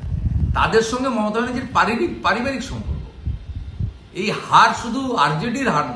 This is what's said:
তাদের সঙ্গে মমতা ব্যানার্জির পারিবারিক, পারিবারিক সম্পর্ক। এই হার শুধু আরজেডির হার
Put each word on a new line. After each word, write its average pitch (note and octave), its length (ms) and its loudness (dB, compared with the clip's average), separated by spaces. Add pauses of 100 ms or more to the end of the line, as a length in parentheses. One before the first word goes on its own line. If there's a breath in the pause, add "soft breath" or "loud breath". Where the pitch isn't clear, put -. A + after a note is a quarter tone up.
(540)
তাদের A3 280 4
সঙ্গে B3 260 0
মমতা A3 320 0
ব্যানার্জির B3+ 320 -2
পারিবারিক, G#3+ 500 0
পারিবারিক A#3 400 0
সম্পর্ক। - 360 -6 (1160)
এই G3+ 160 -2
হার F3 440 4
শুধু A#3+ 420 -4
আরজেডির G3+ 520 0
হার D3+ 160 2 (120)